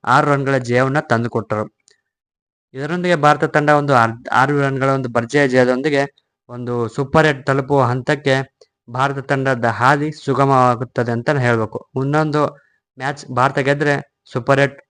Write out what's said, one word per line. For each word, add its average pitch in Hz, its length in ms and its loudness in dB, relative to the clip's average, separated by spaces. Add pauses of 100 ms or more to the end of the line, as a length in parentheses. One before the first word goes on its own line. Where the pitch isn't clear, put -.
ಆರು 143 280 2
ರನ್ 139 140 0
ಗಳ 135 120 0
ಜಯವನ್ನ 127 420 0
ತಂದುಕೊಟ್ಟರು. 113 760 -4 (960)
ಇದರೊಂದಿಗೆ 170 420 -2
ಭಾರತ 147 280 4
ತಂಡ 151 260 0
ಒಂದು 147 260 4
ಆರ್-, 117 360 0
ಆರು 143 300 2
ರನ್ 135 180 -2
ಗಳ 135 100 0
ಒಂದು 135 200 -2
ಭರ್ಜರಿಯ 120 380 0
ಜಯದೊಂದಿಗೆ 131 800 0 (220)
ಒಂದು 120 380 -6
ಸೂಪರ್ 143 400 2
ಏಟ್ 135 200 -2
ತಲುಪುವ 139 340 0
ಹಂತಕ್ಕೆ 131 760 -2 (320)
ಭಾರತ 135 280 -2
ತಂಡದ 135 480 -2
ಹಾದಿ 135 460 0
ಸುಗಮವಾಗುತ್ತದೆ 127 1000 0
ಅಂತಾನೆ 120 280 -2
ಹೇಳ್ಬೇಕು. 117 560 -2
ಮುಂದೊಂದು 147 520 -2 (500)
ಮ್ಯಾಚ್ 139 280 -8
ಭಾರತ 131 320 0
ಗೆದ್ರೆ 143 680 -2
ಸೂಪರ್ 135 340 -2
ಏಟ್ 139 300 0